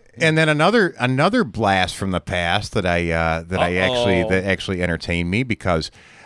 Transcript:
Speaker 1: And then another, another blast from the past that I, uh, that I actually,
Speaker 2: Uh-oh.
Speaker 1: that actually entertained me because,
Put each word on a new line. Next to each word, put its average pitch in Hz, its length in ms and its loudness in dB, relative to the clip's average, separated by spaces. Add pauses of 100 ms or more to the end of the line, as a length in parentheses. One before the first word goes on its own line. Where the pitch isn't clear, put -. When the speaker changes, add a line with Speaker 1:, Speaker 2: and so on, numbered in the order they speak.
(160)
Speaker 1:
And 160 220 2
then 160 100 4
another, 160 520 2
another 151 440 2
blast 98 520 0
from 95 160 -4
the 87 100 -2
past 87 520 -2
that 101 120 -2
I, 87 240 0
uh, 82 380 0
that 95 120 -2
I 90 180 0
actually, 107 440 2
Speaker 2:
Uh-oh. 92 80 -2
Speaker 1:
that 92 140 0
actually 92 400 -2
entertained 87 480 -2
me 107 100 0
because, 95 480 -2 (360)